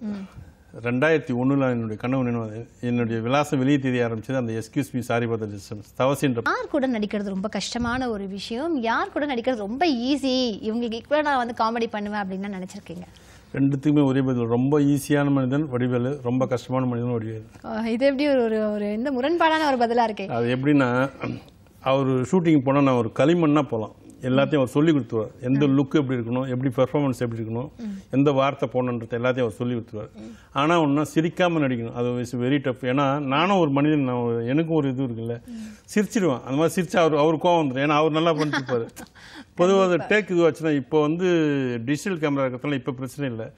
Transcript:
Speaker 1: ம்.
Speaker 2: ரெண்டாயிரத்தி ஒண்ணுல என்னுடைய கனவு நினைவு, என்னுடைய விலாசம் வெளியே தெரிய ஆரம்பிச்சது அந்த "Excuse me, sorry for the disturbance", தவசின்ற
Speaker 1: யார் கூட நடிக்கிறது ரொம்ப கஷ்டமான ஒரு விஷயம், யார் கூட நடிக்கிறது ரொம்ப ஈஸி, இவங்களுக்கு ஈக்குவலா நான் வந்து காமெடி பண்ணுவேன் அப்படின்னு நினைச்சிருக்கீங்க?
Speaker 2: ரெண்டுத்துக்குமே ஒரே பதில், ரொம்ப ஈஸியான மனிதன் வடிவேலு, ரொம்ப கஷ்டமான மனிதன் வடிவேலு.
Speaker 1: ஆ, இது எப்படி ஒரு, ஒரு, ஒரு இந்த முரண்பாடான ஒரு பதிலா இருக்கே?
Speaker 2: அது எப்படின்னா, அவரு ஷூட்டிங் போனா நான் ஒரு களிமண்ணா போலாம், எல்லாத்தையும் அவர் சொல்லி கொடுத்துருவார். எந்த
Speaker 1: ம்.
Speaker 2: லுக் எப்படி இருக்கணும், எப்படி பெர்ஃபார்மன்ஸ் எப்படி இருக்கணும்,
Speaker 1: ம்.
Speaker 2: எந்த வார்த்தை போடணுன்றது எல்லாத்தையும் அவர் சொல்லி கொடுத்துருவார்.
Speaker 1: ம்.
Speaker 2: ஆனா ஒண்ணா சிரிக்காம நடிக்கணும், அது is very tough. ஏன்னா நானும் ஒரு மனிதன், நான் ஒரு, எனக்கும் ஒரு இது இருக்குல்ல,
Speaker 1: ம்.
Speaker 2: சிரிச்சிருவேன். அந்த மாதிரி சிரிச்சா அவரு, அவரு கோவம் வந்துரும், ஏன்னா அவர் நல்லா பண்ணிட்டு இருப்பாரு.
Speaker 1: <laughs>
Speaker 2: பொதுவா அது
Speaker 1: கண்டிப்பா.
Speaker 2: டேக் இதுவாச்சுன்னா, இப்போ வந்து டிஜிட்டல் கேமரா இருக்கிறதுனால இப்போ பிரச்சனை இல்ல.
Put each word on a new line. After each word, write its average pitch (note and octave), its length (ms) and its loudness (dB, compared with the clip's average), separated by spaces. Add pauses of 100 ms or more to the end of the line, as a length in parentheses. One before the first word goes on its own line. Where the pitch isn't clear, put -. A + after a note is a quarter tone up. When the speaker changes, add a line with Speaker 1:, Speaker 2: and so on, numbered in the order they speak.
Speaker 1:
ம். G#3 120 -8 (680)
Speaker 2:
ரெண்டாயிரத்தி C3 500 0
ஒண்ணுல C3 380 2
என்னுடைய A2+ 260 -4
கனவு B2+ 280 -2
நினைவு, A#2 440 -6 (120)
என்னுடைய A#2 400 0
விலாசம் C#3+ 380 0
வெளியே C#3 200 4
தெரிய B2 300 0
ஆரம்பிச்சது A2+ 280 -6
அந்த A#2 160 -2
"Excuse A2+ 400 -4
me, B2 160 -4
sorry A#2 200 0
for A2+ 120 -2
the A2 60 -4
disturbance", G2+ 520 -12
தவசின்ற C3 460 0
Speaker 1:
யார் G#4+ 240 -2
கூட C4 200 0
நடிக்கிறது G#3 400 -4
ரொம்ப G3 200 -4
கஷ்டமான A#3+ 600 -4
ஒரு G3+ 160 -6
விஷயம், A#3 500 -6
யார் B3 360 0
கூட D4 220 -2
நடிக்கிறது A#3+ 220 -2
ரொம்ப A3+ 300 -6
ஈஸி, B3+ 760 0
இவங்களுக்கு A3+ 380 -4
ஈக்குவலா D4+ 220 0
நான் C4+ 240 0
வந்து A#3+ 80 -8 (100)
காமெடி A3+ 260 -2
பண்ணுவேன் G#3 300 -6
அப்படின்னு G3 340 -6
நினைச்சிருக்கீங்க? F3+ 480 -12 (520)
Speaker 2:
ரெண்டுத்துக்குமே C#3 500 2
ஒரே C3+ 160 2
பதில், B2+ 260 0
ரொம்ப C3 340 2
ஈஸியான C#3+ 500 2
மனிதன் C#3 380 0
வடிவேலு, B2 540 0
ரொம்ப B2 240 0
கஷ்டமான B2+ 400 -2
மனிதன் B2 260 -2
வடிவேலு. A2 320 -6 (200)
Speaker 1:
ஆ, A3+ 220 -6
இது A#3 200 0
எப்படி C#4+ 220 2
ஒரு, C4+ 140 4
ஒரு, A3 300 0
ஒரு G#3 200 -4
இந்த A#3 180 -4
முரண்பாடான D#4 640 2
ஒரு A#3+ 120 2
பதிலா A3+ 240 2
இருக்கே? G3+ 180 -8
Speaker 2:
அது A#2+ 280 0
எப்படின்னா, C3+ 540 2 (720)
அவரு C3 420 2
ஷூட்டிங் D#3+ 400 4
போனா C3+ 180 4
நான் C3+ 140 4
ஒரு A#2 200 0
களிமண்ணா D#3 480 4
போலாம், A2+ 300 -4 (300)
எல்லாத்தையும் C3 320 2
அவர் C3+ 120 4
சொல்லி D#3 260 4
கொடுத்துருவார். A#2 380 -2 (100)
எந்த C#3 260 2
Speaker 1:
ம். C3+ 120 4
Speaker 2:
லுக் C#3 160 0
எப்படி C3 240 2
இருக்கணும், B2 300 -4
எப்படி B2+ 280 -2
பெர்ஃபார்மன்ஸ் C3+ 420 0
எப்படி A#2 240 -4
இருக்கணும், A#2 340 -6
Speaker 1:
ம். A#3+ 60 -16 (280)
Speaker 2:
எந்த C#3 200 4
வார்த்தை C3+ 420 0
போடணுன்றது A#2+ 380 -2
எல்லாத்தையும் B2 300 0
அவர் A#2 100 0
சொல்லி B2 240 -4
கொடுத்துருவார். A2 400 -8
Speaker 1:
ம். G#2+ 60 -20 (320)
Speaker 2:
ஆனா D#3+ 280 2
ஒண்ணா C#3+ 220 2
சிரிக்காம E3 560 0
நடிக்கணும், B2 340 -2
அது A#2+ 160 -2
is B2 340 -4
very C3+ 160 2
tough. C3 220 -2
ஏன்னா C3+ 380 0
நானும் D3+ 400 2
ஒரு D#3+ 120 4
மனிதன், D3 300 2
நான் B2+ 140 0
ஒரு, A#2 320 -2
எனக்கும் D#3+ 300 0
ஒரு C#3 120 2
இது C3 140 -2
இருக்குல்ல, A#2 440 -6
Speaker 1:
ம். A#3+ 80 -14 (400)
Speaker 2:
சிரிச்சிருவேன். F#3 480 0
அந்த C3 140 -4
மாதிரி E3 260 0
சிரிச்சா F#3+ 140 -4
அவரு, D#3 220 4
அவரு D#3 180 4
கோவம் E3 300 2
வந்துரும், C3 180 -2
ஏன்னா D3 40 2
அவர் D3+ 240 4
நல்லா D#3+ 200 2
பண்ணிட்டு D3+ 260 -2
இருப்பாரு. A#2+ 340 -4
Speaker 1:
<laughs> - 420 -20 (220)
Speaker 2:
பொதுவா F#3+ 320 4
அது F3 100 2
Speaker 1:
கண்டிப்பா. D3 80 -6
Speaker 2:
டேக் G3 320 2
இதுவாச்சுன்னா, D#3 380 2
இப்போ D3+ 240 0
வந்து E3 260 0 (580)
டிஜிட்டல் D3+ 340 -2
கேமரா D3 180 0
இருக்கிறதுனால C3+ 380 -2
இப்போ C3+ 180 -4
பிரச்சனை C3 380 -8
இல்ல. A2+ 280 -10